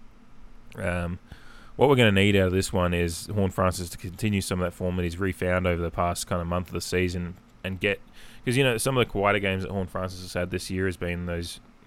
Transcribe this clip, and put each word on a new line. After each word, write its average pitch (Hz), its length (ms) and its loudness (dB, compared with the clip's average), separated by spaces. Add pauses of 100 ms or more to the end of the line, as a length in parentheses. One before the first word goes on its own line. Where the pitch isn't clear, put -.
(760)
um, 90 440 -4 (560)
what 131 140 6
we're 143 60 8
gonna 117 160 8
need 98 240 6
out 95 120 6
of 90 60 0
this 95 200 0
one 90 180 2
is 87 360 -2
Horne-Francis 92 640 0
to - 100 -12
continue 98 420 -2
some 92 180 -2
of 90 60 0
that 90 100 -4
form 90 200 -2
that 90 80 0
he's 85 160 -4
refound 90 480 0
over 85 120 2
the 85 120 -2
past 87 360 -2
kinda 90 160 -2
month 87 260 -2
of - 40 -16
the 87 80 -6
season 87 540 -2 (280)
and 92 160 -6
get, 101 220 -2 (420)
'cause, 123 140 0
you 139 60 4
know, 123 140 2
some 131 200 0
of 120 80 4
the - 60 -10
quieter 101 260 4
games 95 240 0
that - 100 -6
Horne-Francis 92 500 -4
has 90 120 -12
had 90 160 -2
this 90 220 -4
year 95 160 0
has 90 100 -2
been 87 300 -4
those, 85 320 -6 (280)